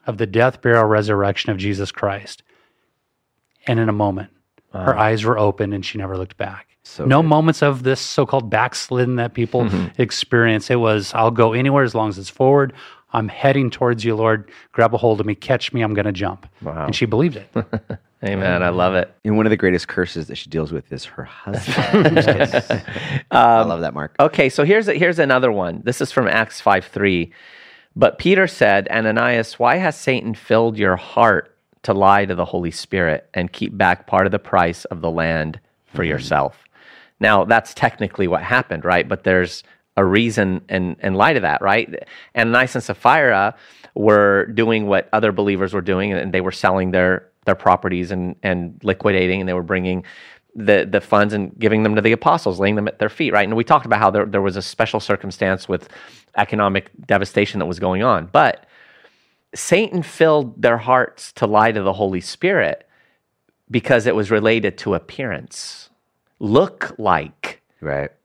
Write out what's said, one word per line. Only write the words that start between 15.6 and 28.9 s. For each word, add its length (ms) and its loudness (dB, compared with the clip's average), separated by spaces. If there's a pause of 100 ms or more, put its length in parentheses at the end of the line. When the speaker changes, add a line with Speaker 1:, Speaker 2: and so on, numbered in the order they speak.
Speaker 1:
me, 80 -2
I'm 120 -2
gonna 200 0
jump." 340 -8 (140)
Speaker 2:
Wow. 240 -8
Speaker 1:
And 100 -4
she 100 -2
believed 300 0
it. 180 -18
Speaker 2:
<laughs> 460 -8 (240)
Amen. 400 0
I 60 2
love 240 0
it. 180 0 (140)
Speaker 3:
And 100 0
one 100 4
of 40 4
the 80 4
greatest 300 0
curses 400 -6
that 80 -16
she 140 -16
deals 220 -4
with 220 -10
is 120 -14
her 180 -16
husband. 920 0
Speaker 2:
<laughs> 80 4
Speaker 3:
Just 440 0
kidding. 160 -4 (480)
I 300 6
Speaker 2:
Um, 80 0
Speaker 3:
love 120 -4
that, 140 -6
Mark. 240 -10
Speaker 2:
Okay, 280 4
so 160 0
here's 240 2
a, 60 -2
here's 260 0
another 320 4
one. 320 -4
This 180 -4
is 100 -6
from 160 0
Acts 340 -2
five 240 2
three. 460 -2 (640)
"But 240 2
Peter 280 2
said, 420 2
'Ananias, 680 -2